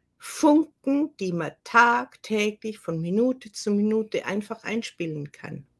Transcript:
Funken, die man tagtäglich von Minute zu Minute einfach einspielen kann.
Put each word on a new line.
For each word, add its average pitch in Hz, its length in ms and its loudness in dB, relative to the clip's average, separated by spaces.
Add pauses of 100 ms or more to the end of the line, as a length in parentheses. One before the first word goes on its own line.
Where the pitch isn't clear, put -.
(180)
Funken, 302 1000 2
die 185 140 -4
man 165 200 -4 (120)
tagtäglich 220 1160 0
von 165 200 -6
Minute 220 520 0
zu - 200 -4
Minute 214 540 0
einfach 208 380 -6
einspielen 165 680 -8
kann. - 340 -14 (140)